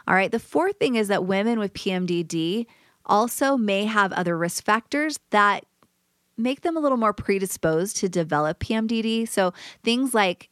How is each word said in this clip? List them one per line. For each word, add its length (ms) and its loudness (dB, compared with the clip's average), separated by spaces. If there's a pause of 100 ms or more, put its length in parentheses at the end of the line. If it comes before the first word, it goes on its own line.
All 80 4
right, 140 2
the 100 -2
fourth 380 -2
thing 180 2
is 100 0
that 180 0
women 360 0
with 120 -4
P 200 -6
M 120 -2
D 200 -2
D 420 -4 (380)
also 520 2
may 280 0
have 280 0
other 260 -2
risk 260 -4
factors 540 -2 (120)
that 360 2 (720)
make 220 -2
them 160 -2
a 40 -2
little 160 2
more 160 2
predisposed 840 -2
to 120 -2
develop 520 0
P 140 -4
M 120 0
D 160 -2
D. 240 -2
So 260 0 (300)
things 320 0
like, 380 0